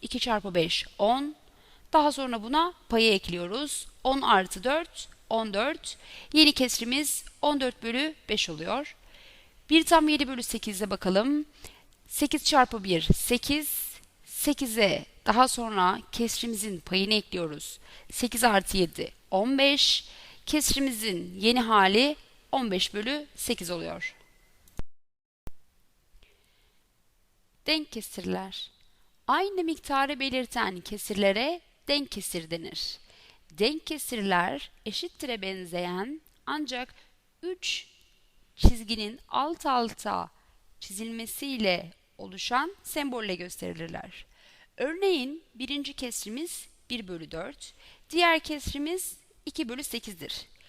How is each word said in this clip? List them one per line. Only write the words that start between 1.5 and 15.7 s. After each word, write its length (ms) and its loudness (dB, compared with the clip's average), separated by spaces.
Daha 180 6
sonra 320 -4
buna 300 2
payı 240 6
ekliyoruz. 720 -4
On 180 2
artı 420 4
dört, 460 -4
on 240 -2
dört. 440 -4
Yeni 180 8
kesrimiz 760 -2
on 200 2
dört 220 -4
bölü 320 -2
beş 200 -2
oluyor. 460 -6
Bir 140 8
tam 260 6
yedi 180 2
bölü 160 -6
sekiz'e 460 -4
bakalım. 560 2
Sekiz 360 -2
çarpı 400 4
bir, 180 2
sekiz. 960 2
Sekize 800 0
daha 220 6
sonra 540 2